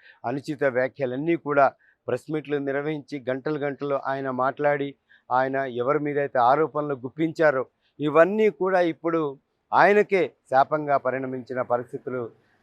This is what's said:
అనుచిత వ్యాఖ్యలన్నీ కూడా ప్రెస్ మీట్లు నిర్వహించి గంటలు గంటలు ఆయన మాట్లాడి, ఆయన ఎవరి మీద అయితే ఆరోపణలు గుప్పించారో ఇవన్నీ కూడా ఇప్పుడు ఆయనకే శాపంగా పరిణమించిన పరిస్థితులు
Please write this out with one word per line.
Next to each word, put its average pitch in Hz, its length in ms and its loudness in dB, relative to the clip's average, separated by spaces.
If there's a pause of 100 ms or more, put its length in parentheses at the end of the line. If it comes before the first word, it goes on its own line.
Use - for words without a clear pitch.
(260)
అనుచిత 135 380 -6
వ్యాఖ్యలన్నీ 131 720 -2
కూడా 139 380 2 (340)
ప్రెస్ 123 240 -4
మీట్లు 147 260 -4
నిర్వహించి 143 720 -6
గంటలు 135 280 -4
గంటలు 139 480 -4
ఆయన 135 240 -4
మాట్లాడి, 139 640 0 (360)
ఆయన 131 240 0
ఎవరి 135 440 -2
మీద 143 200 -2
అయితే 135 200 -2
ఆరోపణలు 147 560 2
గుప్పించారో 139 720 0 (340)
ఇవన్నీ 170 500 4
కూడా 185 320 0
ఇప్పుడు 160 560 -2 (360)
ఆయనకే 185 580 4 (180)
శాపంగా 143 480 2
పరిణమించిన 127 640 -4
పరిస్థితులు 123 680 -4 (320)